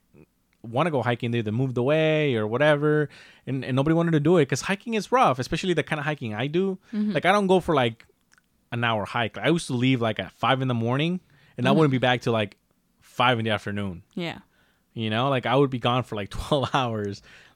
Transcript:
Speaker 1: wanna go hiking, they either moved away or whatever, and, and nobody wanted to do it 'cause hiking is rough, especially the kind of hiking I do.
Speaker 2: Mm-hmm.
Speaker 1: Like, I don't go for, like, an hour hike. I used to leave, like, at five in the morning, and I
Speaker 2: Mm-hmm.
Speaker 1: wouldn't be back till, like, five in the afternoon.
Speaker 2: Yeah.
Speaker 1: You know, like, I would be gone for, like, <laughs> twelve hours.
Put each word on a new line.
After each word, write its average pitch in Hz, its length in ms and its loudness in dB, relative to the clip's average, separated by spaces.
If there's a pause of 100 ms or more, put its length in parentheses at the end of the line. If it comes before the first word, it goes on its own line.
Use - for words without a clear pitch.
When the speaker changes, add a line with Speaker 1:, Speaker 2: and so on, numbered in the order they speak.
(600)
Speaker 1:
wanna 127 300 -4
go 139 100 0
hiking, 120 300 -2
they 117 80 0
either 104 120 -4
moved 123 260 -2
away 151 580 0
or 107 120 -2
whatever, 147 640 2 (360)
and, 131 200 -6
and 127 100 -2
nobody 139 180 2
wanted 170 180 2
to 160 100 4
do 165 160 4
it 143 100 4
'cause - 140 -4
hiking 196 320 -6
is 214 180 -4
rough, 220 280 2
especially 175 340 -2
the 156 100 -2
kind 156 160 -6
of 139 60 -8
hiking 143 280 -6
I 117 140 -4
do. 185 300 -2 (160)
Speaker 2:
Mm-hmm. 208 180 -2
Speaker 1:
Like, 156 140 -2
I 175 80 4
don't 208 140 2
go 185 120 4
for, 165 160 0
like, 123 300 0 (640)
an 120 120 -4
hour 113 220 0
hike. 113 320 -4
I 107 120 4
used 170 180 2
to 139 60 -4
leave, 127 280 2
like, 110 180 0
at 87 120 -8
five 131 300 4
in 135 80 -2
the 123 40 0
morning, 135 460 -2 (380)
and 120 100 0
I - 40 6
Speaker 2:
Mm-hmm. 147 80 6
Speaker 1:
wouldn't 151 120 6
be 131 60 2
back 123 240 2
till, 123 120 0
like, 107 240 -2 (440)
five 123 380 0
in 110 60 -4
the 110 60 -2
afternoon. 101 520 -6 (120)
Speaker 2:
Yeah. 170 240 -10 (560)
Speaker 1:
You 113 140 -6
know, 113 200 0
like, 127 180 -2
I 117 80 0
would 139 160 4
be 127 80 -6
gone 123 240 -2
for, - 120 -12
like, 101 140 -8
<laughs> - 80 -12
twelve 135 360 -2
hours. 110 480 -4 (340)